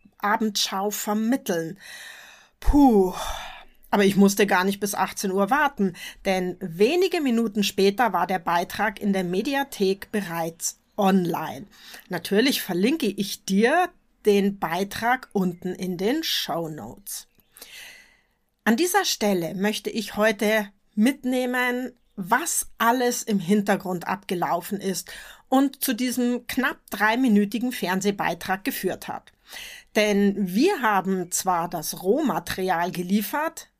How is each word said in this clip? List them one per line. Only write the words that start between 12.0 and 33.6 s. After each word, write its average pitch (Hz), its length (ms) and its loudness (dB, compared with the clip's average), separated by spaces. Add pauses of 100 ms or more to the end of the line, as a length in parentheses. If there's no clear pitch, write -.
Natürlich 202 540 0
verlinke 220 440 0
ich - 380 -6
dir 269 460 2 (340)
den 202 340 2
Beitrag 196 760 -2
unten 180 400 -2
in 180 240 -6
den 269 260 0
Shownotes. - 1000 -6 (1400)
An 226 120 4
dieser 359 300 2
Stelle 185 480 0
möchte 202 340 -2
ich - 280 -6
heute 214 520 2 (260)
mitnehmen, 254 1000 0 (240)
was 240 500 -2 (100)
alles 240 460 2
im 208 160 0
Hintergrund 185 680 0
abgelaufen 180 720 -4
ist 196 320 -6 (380)
und 269 340 2
zu 262 120 -2
diesem 247 520 -2
knapp 269 320 -2 (120)
dreiminütigen 220 840 2
Fernsehbeitrag 190 920 -2
geführt - 440 -6
hat. - 240 -12 (640)
Denn 202 380 4 (200)
wir 302 280 2
haben 190 480 0
zwar 175 400 -2
das 165 320 -8
Rohmaterial 185 880 0
geliefert, 208 760 -4 (120)